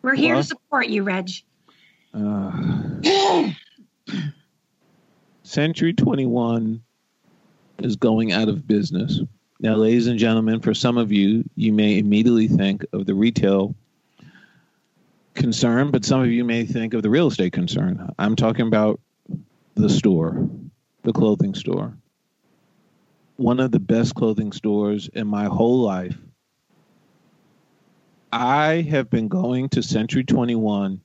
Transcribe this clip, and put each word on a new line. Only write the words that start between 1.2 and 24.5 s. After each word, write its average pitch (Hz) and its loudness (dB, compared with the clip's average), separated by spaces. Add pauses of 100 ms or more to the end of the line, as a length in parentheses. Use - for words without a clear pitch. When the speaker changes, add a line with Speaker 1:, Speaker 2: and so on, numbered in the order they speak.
Speaker 2:
uh, 220 -2 (560)
<clears throat> 185 -6 (1200)
Century 165 -2
twenty-one 117 0 (960)
is 113 -2
going 110 0
out 107 0
of 104 -4
business. 104 0 (400)
Now, 110 0
ladies 113 4
and 120 0
gentlemen, 110 2
for 110 0
some 120 0
of 110 0
you, 104 2 (120)
you 110 0
may 104 2
immediately 110 4
think 98 2
of 95 -4
the 104 0
retail 98 2 (1600)
concern, 120 2
but 127 0
some 131 2
of 123 2
you 120 0
may 117 0
think 113 -4
of 110 0
the 104 2
real 151 4
estate 92 0
concern. 92 -4
I'm 107 0
talking 113 0
about 107 0 (720)
the - 2
store, 82 2 (540)
the 110 -2
clothing 104 2
store. 95 -6 (1400)
One 123 2
of 131 0
the 107 2
best 117 0
clothing 107 -2